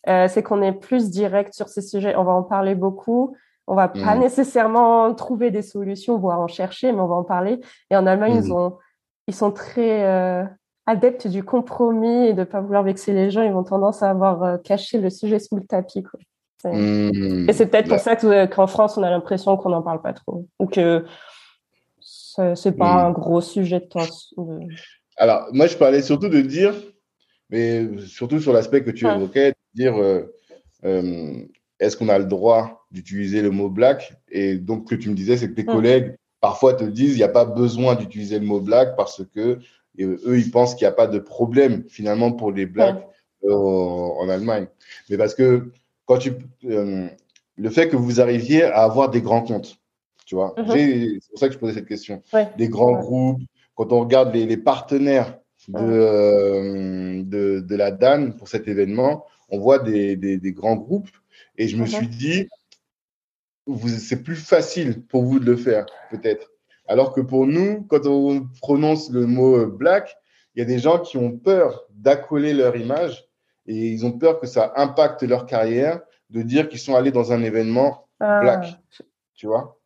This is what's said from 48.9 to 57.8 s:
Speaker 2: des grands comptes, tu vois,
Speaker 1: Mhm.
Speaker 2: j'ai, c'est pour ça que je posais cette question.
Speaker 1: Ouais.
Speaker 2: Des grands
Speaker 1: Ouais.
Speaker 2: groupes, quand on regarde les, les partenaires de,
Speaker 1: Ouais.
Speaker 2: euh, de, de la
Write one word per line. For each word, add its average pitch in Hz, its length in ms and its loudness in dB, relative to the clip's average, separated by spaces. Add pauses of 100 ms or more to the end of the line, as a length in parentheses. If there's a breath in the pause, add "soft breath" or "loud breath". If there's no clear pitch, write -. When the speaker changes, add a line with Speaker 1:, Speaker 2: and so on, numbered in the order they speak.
Speaker 2:
des 117 140 0
grands 117 180 2
comptes, 113 380 -8 (480)
tu - 80 -12
vois, 95 240 -2
Speaker 1:
Mhm. 113 140 -4
Speaker 2:
j'ai, 123 480 2
c'est - 100 -20
pour - 80 -18
ça 135 100 2
que 135 60 -4
je - 40 -18
posais 113 140 -4
cette 101 160 -10
question. 101 340 -12 (120)
Speaker 1:
Ouais. 208 140 2 (100)
Speaker 2:
Des 117 100 0
grands 120 260 4
Speaker 1:
Ouais. 120 60 -2
Speaker 2:
groupes, 127 400 -2 (340)
quand 113 160 -4
on 120 100 4
regarde 120 340 4
les, 113 100 2
les 113 140 -2
partenaires 135 800 0 (300)
de, 98 100 -10
Speaker 1:
Ouais. 110 40 -4
Speaker 2:
euh, 98 1400 2
de, 98 360 -2
de 92 160 -6
la 101 140 0